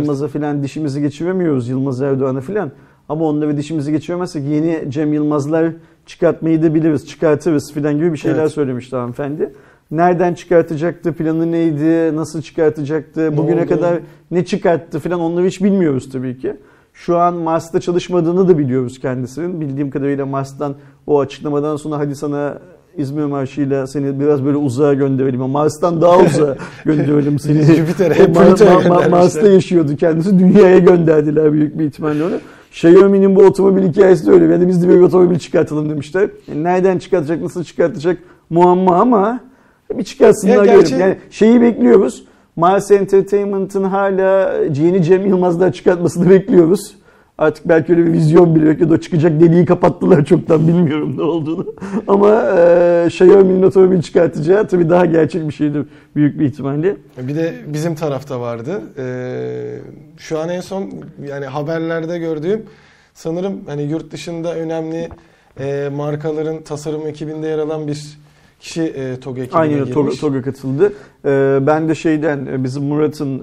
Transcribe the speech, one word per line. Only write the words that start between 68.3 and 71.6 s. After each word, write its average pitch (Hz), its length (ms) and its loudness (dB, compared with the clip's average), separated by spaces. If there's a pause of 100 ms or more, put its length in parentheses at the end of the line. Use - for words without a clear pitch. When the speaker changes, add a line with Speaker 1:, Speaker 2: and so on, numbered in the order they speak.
Speaker 2:
kişi, - 220 -8
e, 131 380 -8
tog 131 180 -12
ekibine 131 220 -4
Speaker 1:
Aynen 151 200 0
öyle, 127 100 -6
Speaker 2:
girmiş. 135 300 -2
Speaker 1:
tog, 151 120 -2
tog'a 131 100 -4
katıldı. 135 500 -4 (320)
E, 139 420 0